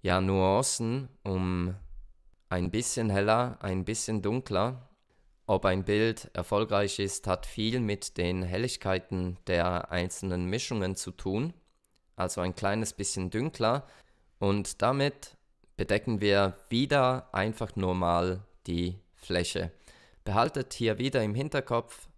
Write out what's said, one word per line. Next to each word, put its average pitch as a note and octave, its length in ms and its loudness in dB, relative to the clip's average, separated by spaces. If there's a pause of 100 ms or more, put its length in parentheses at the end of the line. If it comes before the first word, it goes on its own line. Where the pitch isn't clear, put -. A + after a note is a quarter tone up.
ja, F#2 200 2
Nuancen, A2 880 2 (140)
um F#2 520 0 (760)
ein F2+ 200 0
bisschen A2+ 400 -2
heller, A2 520 2
ein F#2 240 -2
bisschen A2 360 -2
dunkler. A2+ 680 -2 (580)
Ob G2 180 2
ein F#2+ 180 2
Bild A2 500 2
erfolgreich G#2 640 0
ist, G2 260 -4
hat F#2 200 0
viel A2+ 340 -2
mit G#2 380 -4
den F2+ 260 0
Helligkeiten F#2 960 -2 (100)
der F2 440 0
einzelnen F2+ 540 -2
Mischungen G2 500 -2
zu - 160 -8
tun. A2+ 420 -2 (600)
Also F#2 260 -4
ein F2+ 140 -2
kleines G#2+ 380 -2
bisschen F#2+ 380 -4
dunkler. B2 560 0 (500)
Und G2+ 440 0
damit C#3 560 0 (380)
bedecken G#2 460 0
wir G2+ 340 6 (140)
wieder B2+ 640 2
einfach G#2+ 440 -2
nur F#2 200 0
mal F2+ 480 2 (240)
die F2 320 -2 (160)
Fläche. F2 560 -2 (580)
Behaltet B2 440 0
hier A2 260 0
wieder C3 240 0
im G#2 100 0
Hinterkopf B2+ 760 -2 (100)